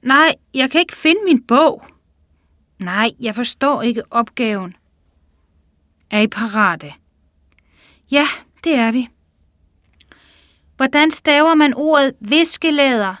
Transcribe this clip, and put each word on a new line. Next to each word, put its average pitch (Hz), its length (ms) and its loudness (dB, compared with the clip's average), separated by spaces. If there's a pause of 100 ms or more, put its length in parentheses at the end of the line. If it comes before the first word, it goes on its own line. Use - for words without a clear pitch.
"Nej, 285 340 2 (180)
jeg 269 180 -2
kan 320 100 2
ikke 349 140 -4
finde 349 300 0
min 302 180 2
bog." 269 420 0 (920)
"Nej, 190 400 -4
jeg 220 160 -6
forstår 247 460 -2
ikke 233 320 -4
opgaven." 214 640 -4 (1300)
"Er 214 100 -2
I 214 80 2
parate?" 202 680 -4 (1200)
"Ja, 285 160 2 (360)
det 320 120 0
er 226 160 0
vi." 247 180 -4 (1700)
"Hvordan 294 360 0
staver 311 440 2
man 302 180 4
ordet 285 460 2
viskelæder? 277 1000 0